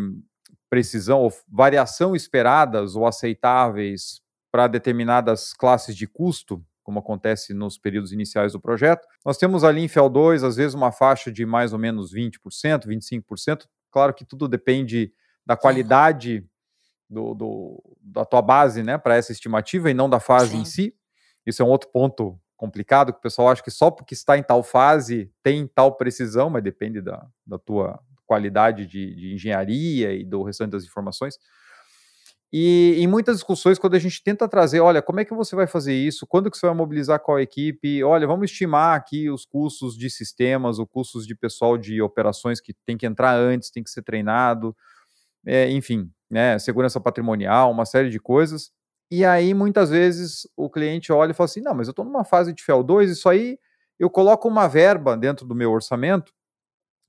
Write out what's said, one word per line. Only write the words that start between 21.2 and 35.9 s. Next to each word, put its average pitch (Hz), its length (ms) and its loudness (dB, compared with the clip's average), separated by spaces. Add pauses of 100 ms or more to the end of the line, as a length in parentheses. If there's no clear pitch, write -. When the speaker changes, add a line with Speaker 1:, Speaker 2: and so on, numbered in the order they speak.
Speaker 1:
Isso 113 160 -4
é 127 40 4
um 120 40 2
outro 135 220 2
ponto 120 480 -2 (180)
complicado, 123 560 0
que - 60 -10
o - 40 -20
pessoal 123 260 2
acha 127 140 2
que - 80 -14
só - 200 4
porque - 240 -16
está 143 240 2
em 143 40 -2
tal 123 200 2
fase 123 680 2 (120)
tem 143 240 0
tal 135 300 4
precisão, 123 520 -2
mas 127 140 -4
depende 107 400 -8
da, 95 240 -12 (180)
da 92 140 -12
tua 98 420 -4 (240)
qualidade 104 640 0
de, 95 280 -12
de 92 200 -14
engenharia 107 800 -4
e 95 100 -8
do 98 180 -6
restante 104 280 -8
das 95 140 -8
informações. 101 540 -10 (1160)
E 175 460 4
em 175 80 2
muitas 220 300 2
discussões, 185 420 2
quando 185 160 0
a 185 40 6
gente 175 240 -6
tenta 202 260 -2
trazer, 165 300 4
"Olha, 165 240 6
como 185 160 -4
é 214 60 0
que 226 100 -12
você 220 220 -6
vai 190 100 0
fazer 139 280 -4